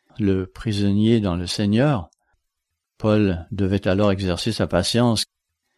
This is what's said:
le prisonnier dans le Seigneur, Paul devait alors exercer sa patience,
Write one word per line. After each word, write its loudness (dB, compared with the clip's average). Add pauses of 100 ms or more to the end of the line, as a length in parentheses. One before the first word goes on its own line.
(180)
le 0
prisonnier 0
dans 0
le -4
Seigneur, 0 (880)
Paul 0
devait -2
alors 2
exercer -2
sa -2
patience, 0 (520)